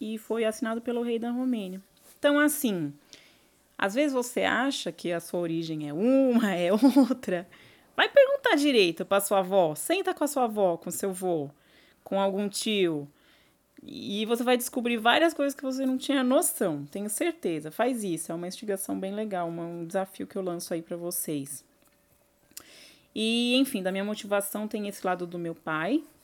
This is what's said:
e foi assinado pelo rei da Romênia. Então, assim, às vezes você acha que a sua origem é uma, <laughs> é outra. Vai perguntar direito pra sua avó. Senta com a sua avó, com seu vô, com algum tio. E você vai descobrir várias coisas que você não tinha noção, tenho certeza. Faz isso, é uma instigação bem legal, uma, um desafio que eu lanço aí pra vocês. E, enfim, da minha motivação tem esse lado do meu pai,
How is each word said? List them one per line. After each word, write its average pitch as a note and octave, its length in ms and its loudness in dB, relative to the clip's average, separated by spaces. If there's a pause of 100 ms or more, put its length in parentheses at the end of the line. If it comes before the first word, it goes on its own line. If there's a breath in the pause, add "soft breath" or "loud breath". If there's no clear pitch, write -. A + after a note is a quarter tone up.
e A3 160 -6
foi A3+ 260 -4
assinado A3 380 -2
pelo A#3+ 200 -4
rei A#3 160 -2
da A#3 140 -4
Romênia. A3+ 500 -4 (420)
Então, D4 160 6
assim, G#3 540 2 (840 loud breath)
às G3 180 0
vezes C#4+ 180 2
você A#3+ 300 -2
acha G3 500 0
que E3+ 180 -6
a E3+ 80 -2
sua F3 220 -6
origem D#3+ 480 -4
é D3 40 -8
uma, A#3 640 4
<laughs> - 0 -
é F3 160 2
outra. A#3 720 4 (520 loud breath)
Vai F4+ 100 4
perguntar C#5 480 6
direito A#3 500 4
pra G3 140 4
sua G3 200 2
avó. F#3 360 4
Senta F#4 380 0
com E4 100 -2
a C#4+ 40 0
sua C4+ 180 0
avó, G#3 320 2
com - 120 -10
seu F#3+ 220 -4
vô, F3+ 380 -2 (520 soft breath)
com G3 200 -2
algum G3 260 0
tio. F3 600 0 (760 soft breath)
E G3+ 400 -6
você A#3 160 0
vai B3 140 2
descobrir A#3+ 400 -2
várias B3 380 4
coisas C#4 200 -2
que - 100 -14
você C4 220 -4
não C4 120 0
tinha C4 260 0
noção, A3+ 600 0
tenho G3+ 240 -8
certeza. F3 600 -4
Faz A#3 340 -2
isso, E3+ 260 -4
é E3 40 -4
uma F3 120 -8
instigação F#3+ 500 -6
bem F#3+ 160 -6
legal, G3 360 -4
uma, E3+ 160 -8
um E3+ 200 -8
desafio F#3+ 400 -6
que F#3 120 -10
eu G3 40 -4
lanço F3+ 320 -6
aí E3 80 -4
pra E3+ 140 -10
vocês. E3+ 720 -8 (1500 loud breath)
E, A#3 440 0
enfim, C4 260 0
da F#3 80 -2
minha F#3+ 140 -2
motivação G#3 600 -4
tem G#3 220 -6
esse G3+ 180 -8
lado F3+ 220 -2
do F3 100 -10
meu E3+ 160 -6
pai, E3 480 -2 (220)